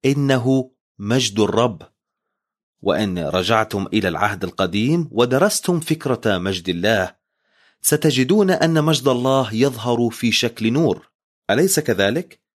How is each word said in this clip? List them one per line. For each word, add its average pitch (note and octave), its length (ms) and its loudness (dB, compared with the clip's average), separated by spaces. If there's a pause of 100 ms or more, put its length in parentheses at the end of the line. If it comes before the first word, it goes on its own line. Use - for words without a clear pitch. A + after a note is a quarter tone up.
إنه C3+ 640 2 (280)
مجد G#2+ 420 0
الرب. G#2 420 0 (1000)
وإن F#2 360 -2
رجعتم G2 720 -2
إلى G2 160 0
العهد F#2 360 -2
القديم A2 680 -2
ودرستم D3 680 0
فكرة B2 580 -2
مجد F2+ 300 -4
الله، F#2 460 0 (680)
ستجدون D3+ 680 2
أن D#3+ 340 2
مجد C#3 240 2
الله B2+ 460 0
يظهر A#2+ 560 0
في A2+ 220 -2
شكل A2+ 400 -2
نور، C#3+ 380 0 (400)
أليس D#3 300 2
كذلك؟ G#2+ 600 -2 (140)